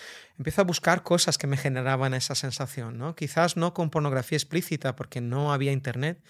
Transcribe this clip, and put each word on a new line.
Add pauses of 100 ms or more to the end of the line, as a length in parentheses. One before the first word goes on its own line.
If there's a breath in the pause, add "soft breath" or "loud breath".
(380 loud breath)
empiezo
a
buscar
cosas
que
me
generaban
esa
sensación,
¿no?
Quizás
no
con
pornografía
explícita,
porque
no
había
internet